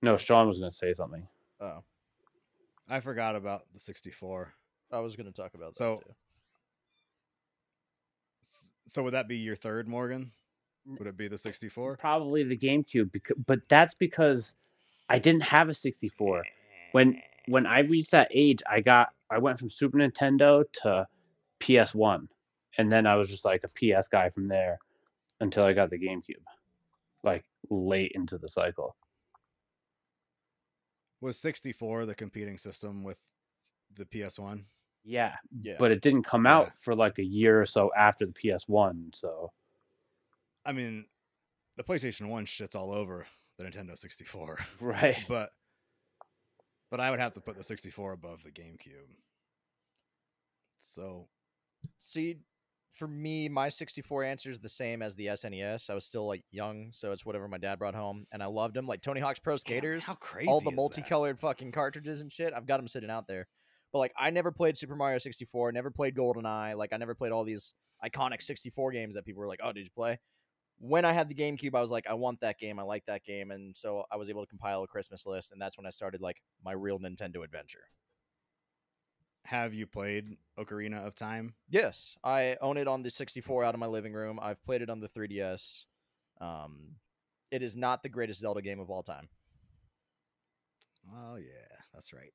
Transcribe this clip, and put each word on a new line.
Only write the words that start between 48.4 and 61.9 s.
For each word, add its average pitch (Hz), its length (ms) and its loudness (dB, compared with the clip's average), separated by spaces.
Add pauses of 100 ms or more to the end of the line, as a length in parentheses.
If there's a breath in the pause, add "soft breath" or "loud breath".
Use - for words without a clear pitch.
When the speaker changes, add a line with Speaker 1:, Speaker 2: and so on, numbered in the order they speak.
Speaker 3:
the 76 80 -20
GameCube. 135 640 -20 (1700)
So. 90 460 -16 (720)
Speaker 2:
See, 165 380 -8 (540)
for - 180 -12
me, 151 400 -6
my 139 200 0
sixty-four 143 560 -6
answer 135 260 -8
is 120 100 -12
the 110 80 -14
same 117 340 -6
as 104 140 -8
the 101 120 -8
S 104 160 -6
N 107 80 -10
E 95 100 -8
S. 104 280 -6
I 101 40 -6
was 101 100 -8
still, 107 220 -6
like, 98 240 -8
young, 107 420 -10
so 107 200 -8
it's 95 140 -10
whatever 104 220 -8
my 95 100 -10
dad 98 200 -6
brought 101 180 -6
home, 104 360 -10
and 104 100 -10
I 98 40 -6
loved 107 300 -4
'em. 131 100 -6
Like, 170 160 -8
Tony 139 180 -6
Hawk's 139 200 -4
Pro 151 140 -2
Speaker 3:
Damn, 135 40 -4
Speaker 2:
Skaters, 156 480 -6
Speaker 3:
how 190 80 -10
crazy - 340 -8
Speaker 2:
all - 120 4
the 151 100 -2
Speaker 3:
is - 20 -6
that? 127 40 -4
Speaker 2:
multicolored 143 640 -2
fucking 131 320 -6
cartridges 147 480 -6